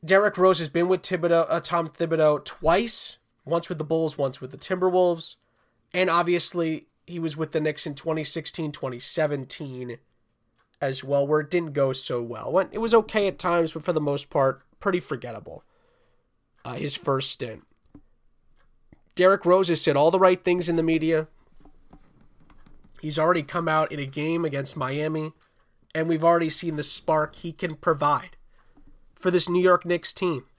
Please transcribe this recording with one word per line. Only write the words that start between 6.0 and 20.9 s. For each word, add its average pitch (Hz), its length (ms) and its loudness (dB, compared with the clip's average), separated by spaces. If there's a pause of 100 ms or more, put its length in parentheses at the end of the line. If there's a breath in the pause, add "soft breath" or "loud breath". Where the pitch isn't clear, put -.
obviously 170 760 -2 (200)
he 170 140 -10
was 160 160 -6
with 156 160 -6
the 156 80 0
Knicks 151 260 -4
in 147 80 -8
twenty 160 300 -4
sixteen, 156 480 -6
twenty 127 260 -8
seventeen 131 1000 -6 (800)
as 135 240 -4
well, 139 200 2
where 151 140 2
it 147 140 -4
didn't 170 200 0
go 135 200 2
so 127 280 -6
well. 117 300 -8
Went, 180 220 2
it - 60 -6
was 226 140 0
okay 220 360 4
at - 100 -6
times, 170 320 2
but 156 140 -12
for 180 80 -2
the 160 80 0
most 143 280 -2
part, 135 340 2 (180)
pretty 185 180 0
forgettable, 117 640 -10 (1040)
uh, 123 100 -10
his 139 220 -6
first 135 340 -2
stint. - 320 -10 (1500)
Derrick 185 320 4
Rose 180 220 6
has 165 120 2
said 143 160 2
all 151 140 6
the 185 80 2
right 180 240 6
things 180 260 0
in 165 60 0
the 165 80 2
media. 160 460 0 (1700)